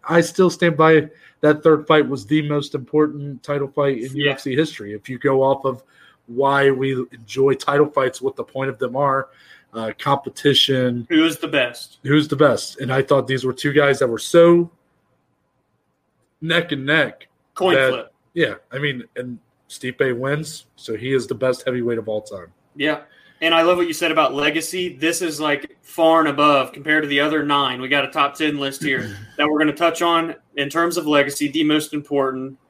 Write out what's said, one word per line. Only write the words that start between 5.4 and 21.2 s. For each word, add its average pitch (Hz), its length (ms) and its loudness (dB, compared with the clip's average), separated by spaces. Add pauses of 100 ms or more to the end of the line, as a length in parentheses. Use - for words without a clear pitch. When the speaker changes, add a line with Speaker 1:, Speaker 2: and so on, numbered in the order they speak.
Speaker 1:
off 135 240 0
of 123 160 -4 (440)
why 139 440 2
we 135 220 -2 (200)
enjoy 131 420 0
title 143 360 2
fights, 135 320 -2
what 135 140 -4
the 120 80 -8
point 135 260 -6
of - 80 -12
them 123 180 -4
are, 135 320 0 (440)
uh, 110 280 -8
competition. 127 1080 0
Speaker 2:
Who 160 140 4
is 156 140 -2
the 160 80 -6
best? 135 560 -4
Speaker 1:
Who's 147 240 2
the 151 80 -4
best? 131 460 0
And 143 120 -4
I 135 100 0
thought 135 260 0
these 131 160 -4
were 127 80 -2
two 143 200 -4
guys 139 280 2
that 131 80 2
were 113 100 -4
so 170 500 6 (1700)
neck 165 320 -2
and 135 140 -6
neck 147 420 0 (260)
Speaker 2:
Coin 185 200 2
Speaker 1:
that 131 160 4
Speaker 2:
flip. 117 240 -8 (200)
Speaker 1:
Yeah, 131 200 0 (160)
I 135 80 -10
mean, 135 260 -4 (120)
and 123 220 -10 (300)
Stipe 127 480 -4
wins, 147 500 -6 (100)
so 113 200 -10
he 123 160 -6
is 123 140 0